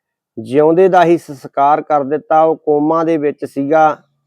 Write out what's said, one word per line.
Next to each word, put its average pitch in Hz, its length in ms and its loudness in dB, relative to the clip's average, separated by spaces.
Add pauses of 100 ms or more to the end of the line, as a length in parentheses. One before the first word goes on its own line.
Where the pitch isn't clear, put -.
(380)
ਜਿਉਂਦੇ 151 500 2
ਦਾ 175 160 2
ਹੀ 170 140 2
ਸੰਸਕਾਰ 143 640 -4
ਕਰ 147 220 -2
ਦਿੱਤਾ, 151 380 -2
ਉਹ 160 140 0
ਕੋਮਾ 151 480 -2
ਦੇ 165 120 0
ਵਿੱਚ 147 280 -6
ਸੀਗਾ, 147 580 0 (240)